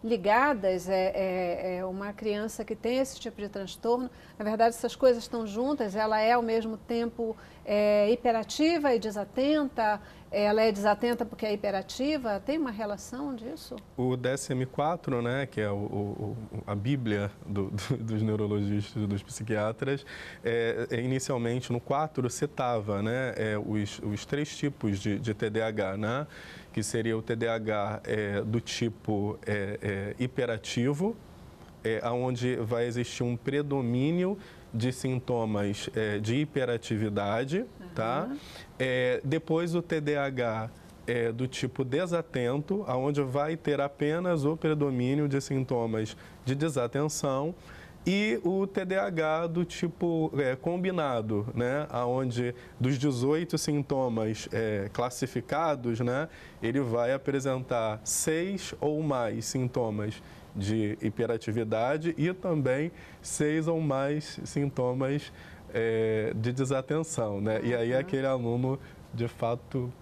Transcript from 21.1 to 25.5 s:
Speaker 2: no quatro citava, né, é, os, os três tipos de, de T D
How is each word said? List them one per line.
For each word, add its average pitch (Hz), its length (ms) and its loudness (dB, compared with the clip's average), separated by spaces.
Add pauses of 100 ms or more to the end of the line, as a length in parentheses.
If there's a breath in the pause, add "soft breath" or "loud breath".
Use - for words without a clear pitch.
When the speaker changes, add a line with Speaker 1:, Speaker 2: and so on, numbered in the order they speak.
Speaker 2:
no 120 80 0
quatro 139 480 0
citava, 113 720 0
né, 120 340 0
é, 107 220 0
os, 104 420 -2
os 104 260 -4
três 147 300 -2
tipos 120 440 -2
de, 101 200 0
de 113 140 -2
T 110 160 -2
D 110 120 6